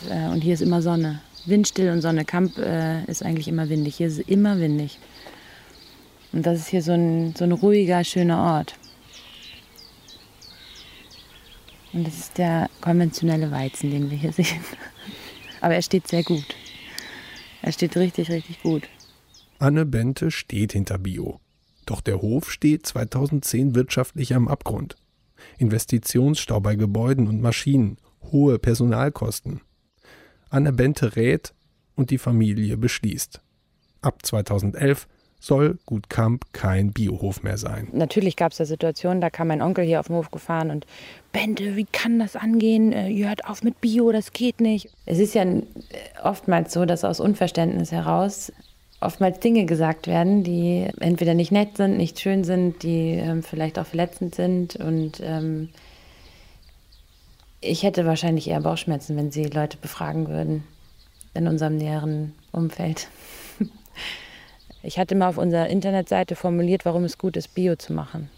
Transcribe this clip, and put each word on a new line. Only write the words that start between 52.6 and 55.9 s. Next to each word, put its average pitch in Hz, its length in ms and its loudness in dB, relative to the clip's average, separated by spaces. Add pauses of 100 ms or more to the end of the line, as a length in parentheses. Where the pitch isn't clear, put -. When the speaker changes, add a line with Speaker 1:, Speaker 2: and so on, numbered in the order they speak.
Speaker 1:
die, 165 280 0
ähm, 165 320 -2
vielleicht 156 360 -4
auch 160 80 -4
verletzend 175 480 -4
sind. 180 420 0
Und, 160 460 -2
ähm, 160 460 -4 (1900)